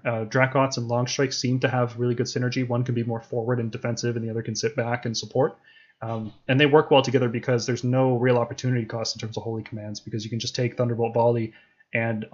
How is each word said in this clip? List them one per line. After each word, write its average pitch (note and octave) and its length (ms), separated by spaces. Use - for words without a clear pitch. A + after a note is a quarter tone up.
Uh, A2+ 220
Dracoths C3 500
and A#2+ 120
Long A#2+ 180
Strike C3+ 260
seem B2+ 280
to B2+ 100
have A#2+ 280
really A#2+ 160
good B2 120
synergy. B2 420
One B2 160
can B2+ 100
be A#2 80
more A2+ 200
forward B2 380
and A2+ 100
defensive, A#2 460
and A#2 60
the A2+ 80
other A2+ 120
can A2 140
sit - 200
back A#2+ 300
and A2+ 100
support. B2+ 400
Um, A2+ 320
and C3 140
they D3 60
work D3+ 240
well C#3 100
together B2 300
because A#2+ 340
there's A#2+ 180
no B2+ 360
real B2 180
opportunity A#2+ 480
cost A2+ 320
in - 40
terms A2 180
of - 60
holy A2+ 180
commands, G#2 380
because A2+ 240
you A2 40
can A2+ 120
just - 140
take B2 220
Thunderbolt A#2 380
Volley, A#2 400
and A2+ 400